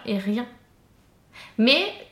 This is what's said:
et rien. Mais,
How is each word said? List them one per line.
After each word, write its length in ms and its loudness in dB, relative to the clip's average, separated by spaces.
et 120 -2
rien. 280 -4
Mais, 280 4